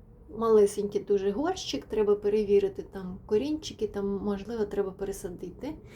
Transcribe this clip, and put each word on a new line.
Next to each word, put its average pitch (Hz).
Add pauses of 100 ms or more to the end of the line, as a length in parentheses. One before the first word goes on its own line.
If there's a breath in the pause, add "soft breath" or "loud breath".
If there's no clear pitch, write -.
(380)
малесенький 208
дуже 202
горщик, 285
треба 208
перевірити 202
там 185
корінчики, 269
там, 202
можливо, 202
треба 196
пересадити. 190 (220 loud breath)